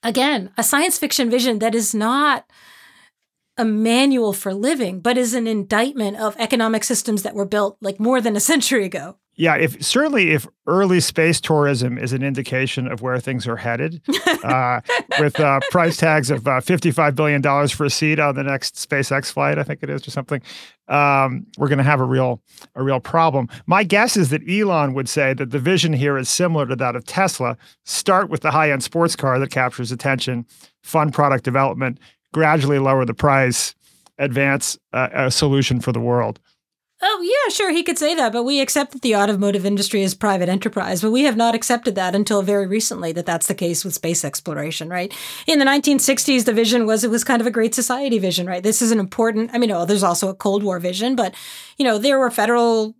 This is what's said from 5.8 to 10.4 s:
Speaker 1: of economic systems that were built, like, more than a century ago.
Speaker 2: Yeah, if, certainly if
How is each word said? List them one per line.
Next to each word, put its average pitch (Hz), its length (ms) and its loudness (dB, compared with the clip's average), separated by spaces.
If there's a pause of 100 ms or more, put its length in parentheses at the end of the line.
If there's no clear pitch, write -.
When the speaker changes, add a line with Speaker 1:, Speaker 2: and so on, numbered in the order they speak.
Speaker 1:
of 302 220 -2
economic 226 440 0
systems 214 380 -2
that 202 140 -8
were 202 100 -2
built, 202 360 -2
like, 196 180 -6
more 247 200 2
than 220 160 0
a 202 40 0
century 269 460 2
ago. 175 320 -10 (180)
Speaker 2:
Yeah, 160 200 2
if, 143 280 0
certainly 254 480 2
if 143 140 0 (220)